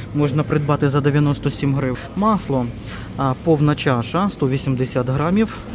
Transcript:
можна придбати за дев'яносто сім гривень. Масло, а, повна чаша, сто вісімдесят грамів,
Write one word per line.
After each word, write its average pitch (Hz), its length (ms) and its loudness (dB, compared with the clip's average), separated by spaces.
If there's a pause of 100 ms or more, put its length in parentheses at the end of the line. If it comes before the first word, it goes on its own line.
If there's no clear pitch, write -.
(140)
можна 147 280 2
придбати 147 460 2
за 143 120 2
дев'яносто 143 500 2
сім 139 240 0
гривень. 131 220 0 (200)
Масло, 180 500 0 (500)
а, 135 180 0 (100)
повна 147 300 4
чаша, 143 560 0
сто 143 180 -2
вісімдесят 131 600 0
грамів, 175 480 2 (180)